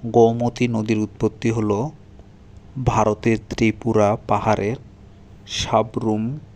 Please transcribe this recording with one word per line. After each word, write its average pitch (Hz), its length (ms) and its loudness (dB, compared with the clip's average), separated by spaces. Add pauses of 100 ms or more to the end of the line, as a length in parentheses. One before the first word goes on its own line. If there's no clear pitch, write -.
গোমতী 117 600 2
নদীর 110 320 -2
উৎপত্তি 107 520 -2
হল 110 200 -2 (1120)
ভারতের 110 520 2 (120)
ত্রিপুরা 110 680 2 (100)
পাহাড়ের 104 500 0 (720)
সাবরুম 113 920 -2 (180)